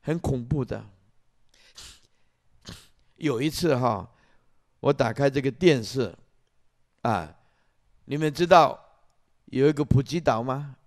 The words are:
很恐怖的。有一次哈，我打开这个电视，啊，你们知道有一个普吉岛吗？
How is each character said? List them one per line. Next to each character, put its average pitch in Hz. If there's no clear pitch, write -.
很 160
恐 131
怖 131
的。 107
有 131
一 156
次 151
哈， 117
我 139
打 120
开 143
这 139
个 135
电 143
视， 107
啊， 90
你 139
们 156
知 170
道 170
有 135
一 156
个 147
普 127
吉 165
岛 127
吗？ 131